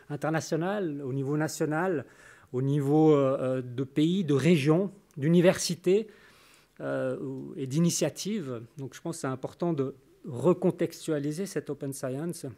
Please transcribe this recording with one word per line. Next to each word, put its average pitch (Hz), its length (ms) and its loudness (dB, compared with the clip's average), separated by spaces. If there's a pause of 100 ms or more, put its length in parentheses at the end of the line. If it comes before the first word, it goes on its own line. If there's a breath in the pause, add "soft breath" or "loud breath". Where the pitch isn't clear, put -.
international, 160 920 -4
au 135 120 -6
niveau 139 240 -2
national, 156 680 -2 (460 loud breath)
au 127 100 -2
niveau, 147 520 6
euh, 139 260 4
euh, 131 220 -2
de 127 240 -6
pays, 165 400 0
de 143 80 2
régions, 156 580 4 (240)
d'universités, 175 920 4 (760 loud breath)
euh, 135 400 -4
ou, 135 340 -10
et 135 120 -8
d'initiatives. 151 960 -2 (160)
Donc 135 160 -10
je - 60 -18
pense 165 160 -8
que - 60 -14
c'est 143 60 -4
important 131 440 -4
de 135 240 -2 (320)
recontextualiser 160 1160 0
cette 156 240 -6
open 139 240 -8
science. 143 520 -6 (120)